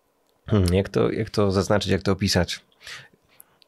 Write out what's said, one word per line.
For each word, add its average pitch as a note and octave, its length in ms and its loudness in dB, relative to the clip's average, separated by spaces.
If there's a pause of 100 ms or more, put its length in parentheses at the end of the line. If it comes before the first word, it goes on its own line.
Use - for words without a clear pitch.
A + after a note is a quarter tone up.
(480)
hmm, F#2 260 2
jak G2 160 2
to, A#2 220 0
jak - 180 -4
to G2+ 220 0
zaznaczyć, F#2+ 400 0
jak F#2+ 100 0
to G2+ 100 0
opisać? F#2 540 -2 (1040)